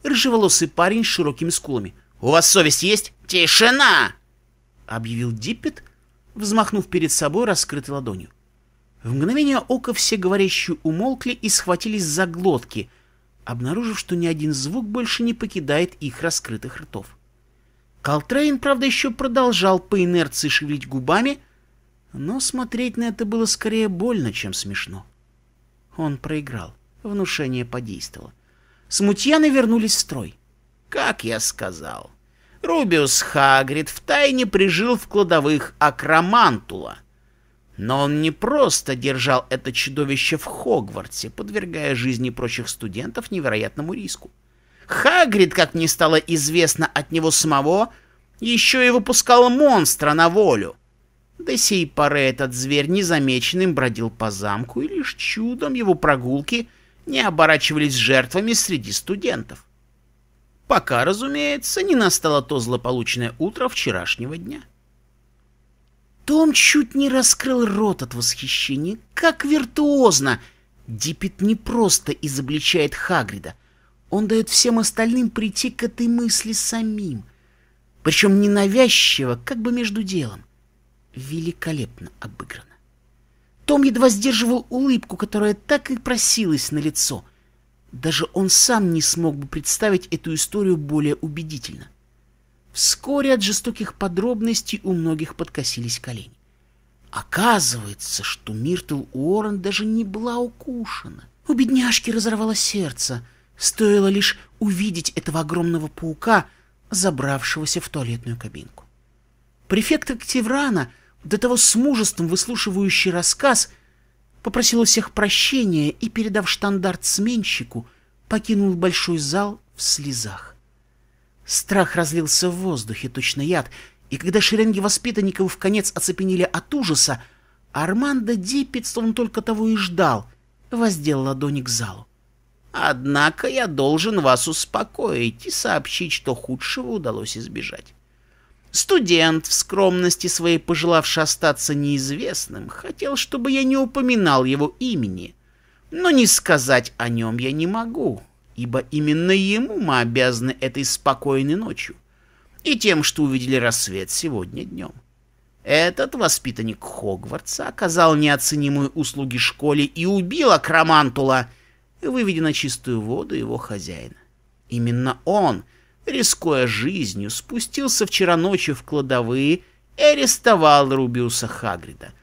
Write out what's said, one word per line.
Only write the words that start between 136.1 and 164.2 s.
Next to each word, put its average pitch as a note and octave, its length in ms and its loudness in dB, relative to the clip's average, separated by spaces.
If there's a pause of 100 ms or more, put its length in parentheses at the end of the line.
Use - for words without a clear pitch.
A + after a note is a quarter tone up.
что - 240 -4
худшего A#3+ 560 -8
удалось A2 460 -6
избежать. - 560 -12 (800)
Студент, E3 760 2
в - 60 -2
скромности F3+ 760 0
своей E3+ 320 0
пожелавший E3 640 0
остаться D3+ 500 0
неизвестным, C#3+ 960 -4
хотел, - 480 -8
чтобы C4+ 360 -4
я C4+ 120 2
не C4 140 2
упоминал A#3+ 640 2
его C#3 360 0
имени, A2+ 540 -4 (580)
но F4 200 0
не B3+ 160 6
сказать C3 680 2
о A#2 100 -2
нём A#2 300 -2
я C3 160 -4
не D#3 140 -2
могу, A3+ 540 -4 (360)
ибо A#2+ 220 -4 (120)
именно D3+ 400 2
ему G#3 460 2
мы D3+ 220 2
обязаны B2 600 0
этой C3+ 240 -4
спокойной C3+ 720 0
ночью - 400 -8 (680)
и D4 120 0
тем, F#3 280 2
что - 200 0
увидели C3 320 0
рассвет G#2+ 540 -2
сегодня A2+ 560 -6
днём. - 280 -12 (680)
Этот F3+ 520 0
воспитанник B2 680 -2
Хогвартса - 840 -10
оказал E3 480 2
неоценимые C#3+ 760 2
услуги C3+ 480 -6
школе C#3+ 480 0
и E3 200 -6
убил G3+ 460 2
Акромантула, C#3+ 1000 4 (520)
выведя G#3+ 400 0
на D#3 120 0
чистую B2+ 480 -4
воду A2+ 340 -6
его A#2+ 220 -6
хозяина. E2+ 580 -12 (540)